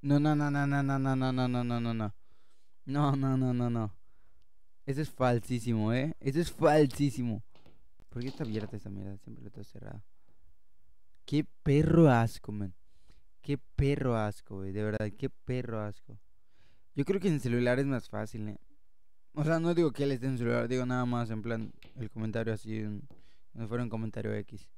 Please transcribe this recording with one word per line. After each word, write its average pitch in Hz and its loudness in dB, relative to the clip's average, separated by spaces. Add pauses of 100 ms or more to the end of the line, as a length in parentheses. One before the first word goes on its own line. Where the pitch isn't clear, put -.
No, 143 6
no, 151 6
no, 147 2
no, 143 2
no, 139 2
no, 139 2
no, 135 2
no, 131 2
no, 127 2
no, 123 2
no, 120 0
no. 107 -2 (680)
No, 139 2
no, 135 2
no, 127 4
no, 123 2
no. 110 0 (880)
Eso 143 -2
es 147 -2
falsísimo, 117 2
¿eh? 135 0
Eso 139 0
es 170 -2
falsísimo. 139 4 (640)
¿Por 120 -8
qué 123 -6
está 135 -6
abierta 107 -4
esta 104 -8
mierda? 98 -8
Siempre 117 -14
lo 104 -12
tengo 107 -14
cerrado. 107 -12 (1200)
Qué 151 2 (180)
perro 156 8
asco, 113 4
man. 101 -4 (680)
Qué 143 0
perro 135 2
asco, 104 -2
güey. 95 -6
De 101 -2
verdad, 107 0
qué 135 -2
perro 120 -4
asco. 104 -8 (800)
Yo 139 2
creo 196 2
que 185 2
en 151 4
celular 123 4
es 139 4
más 131 0
fácil, 107 -4
¿eh? 104 -6 (760)
O 151 0
sea, 160 4
no 170 2
digo 165 6
que 143 0
él 139 2
esté 123 -2
en 131 0
celular, 117 2
digo 127 2
nada 127 0
más, 120 0
en 110 -2
plan, 113 -4 (240)
el 113 -6
comentario 110 -2
así, 110 -4
un, 104 -4 (480)
no 113 -6
fuera 120 -2
un 117 -4
comentario 110 -4
X. 104 -8